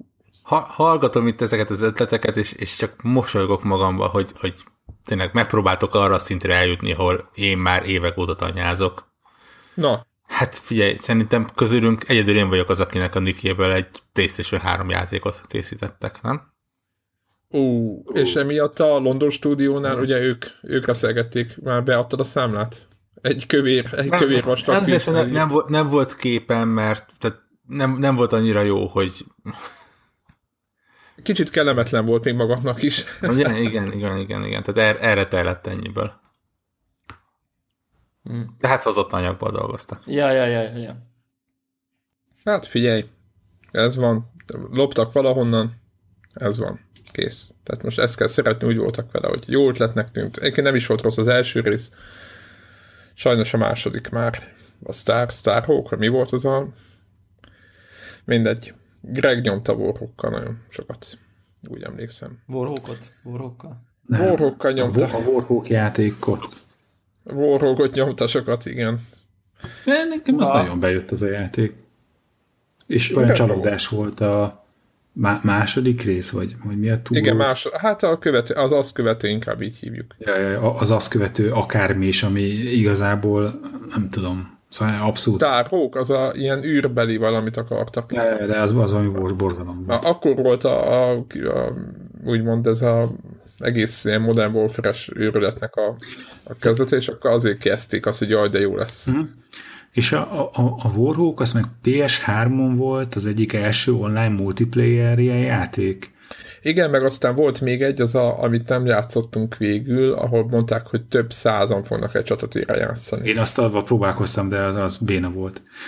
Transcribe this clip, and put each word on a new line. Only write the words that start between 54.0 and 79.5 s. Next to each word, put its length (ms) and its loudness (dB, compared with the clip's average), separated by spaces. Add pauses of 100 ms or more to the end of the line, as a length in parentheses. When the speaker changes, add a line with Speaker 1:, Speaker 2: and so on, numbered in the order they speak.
Speaker 2:
már. 420 -4 (300)
A 100 -10
Star, 380 0
Starhawk, 680 0
mi 120 0
volt 240 2
az 120 -2
a... 220 0 (1600)
Mindegy. 500 0 (260)
Greg 420 0
nyomta 300 -2
Warhawkkal 580 -4
nagyon 280 -8 (100)
sokat. 500 -16 (500)
Úgy 140 -14
emlékszem. 640 -14
Speaker 3:
Warhawkot? 680 -8 (100)
Warhawkkal? 600 -14 (240)
Speaker 4:
Nem. 140 0
Speaker 2:
Warhawkkal 520 2
nyomta. 320 2
Speaker 4:
A 40 -2
Wa-, 60 -6
a 160 0
Warhawk 380 0
játékot. 800 0 (800)
Speaker 2:
Warhawkot 720 2
nyomta 320 0
sokat, 400 -2
igen. 320 -4 (840)
Speaker 4:
De 200 2
nekem 340 0
az 100 4
Speaker 3:
Uha. 100 4
Speaker 4:
nagyon 220 0
bejött, 300 0
az 120 -2
a 80 0
játék. 440 -2 (1120)
És 240 0
olyan 120 2
Speaker 2:
Igen. 120 6
Speaker 4:
csalódás 540 0
volt 320 -4
a 440 0 (480)
má-, 300 0
második 600 2
rész, 280 -2
vagy, 340 -6
vagy 140 -4
mi 120 0
a 120 0
túró? 180 0
Speaker 2:
Igen, 160 4
más-, 360 0
hát 300 -2
a 160 2
követő, 360 0
az 180 2
azt 220 2
követő, 340 0
inkább 340 -4